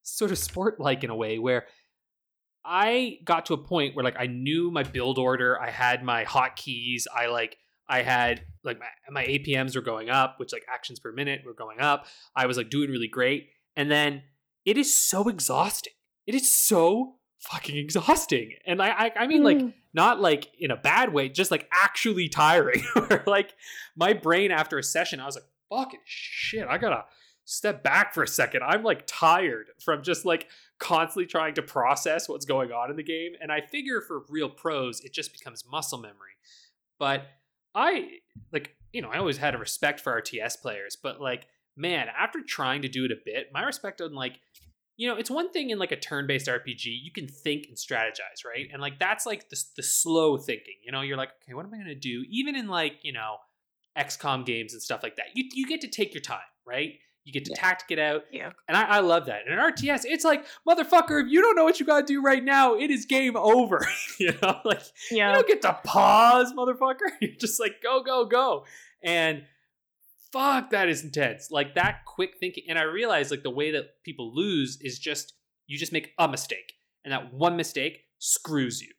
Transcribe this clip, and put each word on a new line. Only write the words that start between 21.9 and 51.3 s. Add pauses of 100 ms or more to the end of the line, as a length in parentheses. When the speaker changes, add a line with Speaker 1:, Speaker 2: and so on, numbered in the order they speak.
Speaker 1:
tiring.
<laughs>
Where,
like, (420)
my
brain
after
a
session,
I
was
like, (240)
"Fucking
shit,
I
gotta (400)
step
back
for
a
second.
I'm,
like,
tired (180)
from
just,
like, (320)
constantly
trying
to
process
what's
going
on
in
the
game."
And
I
figure
for
real
pros,
it
just
becomes
muscle
memory. (640)
But (480)
I, (340)
like, (160)
you
know,
I
always
had
a
respect
for
R
T
S
players,
but,
like, (280)
man, (100)
after
trying
to
do
it
a
bit,
my
respect
on,
like, (600)
you
know,
it's
one
thing
in,
like,
a
turn-based
R
P
G,
you
can
think
and
strategize,
right?
And,
like,
that's,
like,
the, (180)
the
slow
thinking, (100)
you
know?
You're
like, (120)